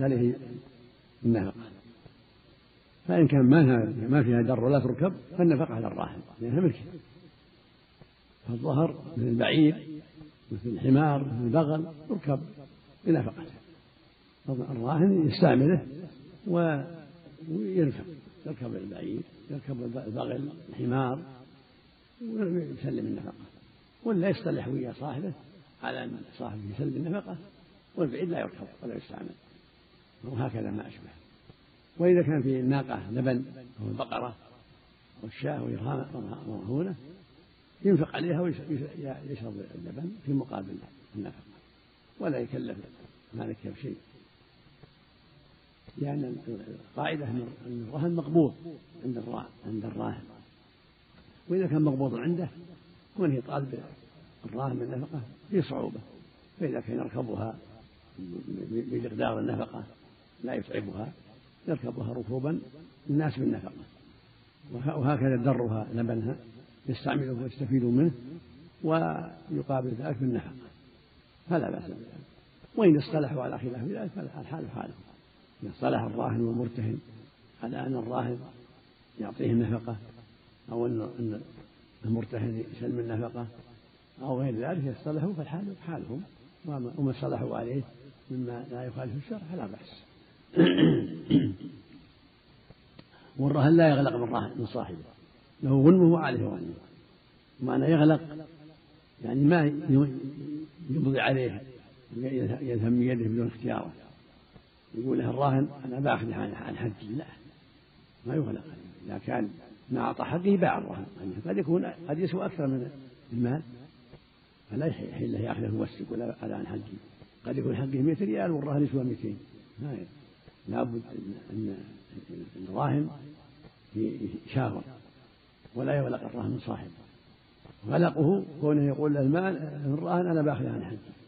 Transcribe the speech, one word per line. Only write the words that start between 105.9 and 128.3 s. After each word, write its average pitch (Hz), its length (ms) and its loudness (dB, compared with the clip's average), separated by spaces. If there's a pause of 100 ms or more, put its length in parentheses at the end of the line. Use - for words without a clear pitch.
باخذ 113 340 0
عن، 107 200 -4
عن 104 240 -8
حقي"، 107 300 -6 (100)
لا، 160 80 -8 (1000)
ما 127 100 -2
يغلق. 110 280 -2 (440)
إذا 101 100 -8
كان 117 320 -2 (420)
ما 127 80 0
أعطى 120 240 -2
حقه 180 320 2
باع 175 220 4
الرهن، - 280 -6 (140)
يعني 95 120 -8 (140)
قد 190 120 -2
يكون، 180 280 2 (240)
قد 151 100 -2
يسوى 185 260 -2
أكثر 156 220 -4
من 131 240 -2 (420)
المال، 123 280 0 (1080)
فلا 127 140 -2
يح-، - 160 -2
يحل - 300 -4
له - 80 -2
يأخذه 110 360 -2
ويسرق - 360 -4
ولا 113 300 -4
على 107 140 -6
عن 101 120 -6
حقه. 104 300 -10 (480)
قد 131 120 -4
يكون 131 180 0
حقه 135 260 0
مائة 160 240 4
ريال 196 260 0
والرهن 147 320 2
يسوى 135 200 2
مائتين، 110 340 -4 (420)
ما 139 140 -6
ي-، - 800 -14
لابد 117 300 -2 (120)
أن، 101 220 -8 (180)
أن 104 240 -4 (920)
الراهن 139 400 0 (880)
ي-، 110 220 -2 (300)
يشاور 120 360 -2 (920)
ولا 131 220 -2
يغلق 123 260 -2
الرهن 113 260 -6
من 120 100 -4
صاحبه. 110 300 -8 (960)
غلقه 160 560 4 (180)